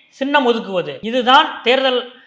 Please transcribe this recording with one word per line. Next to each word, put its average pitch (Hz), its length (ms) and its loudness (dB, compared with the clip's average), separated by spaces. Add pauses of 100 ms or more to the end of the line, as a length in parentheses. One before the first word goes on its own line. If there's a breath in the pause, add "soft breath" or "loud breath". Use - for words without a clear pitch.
சின்னம் 277 400 0
ஒதுக்குவது, 185 520 -4
இதுதான் 254 640 2
தேர்தல் 254 500 0 (140 soft breath)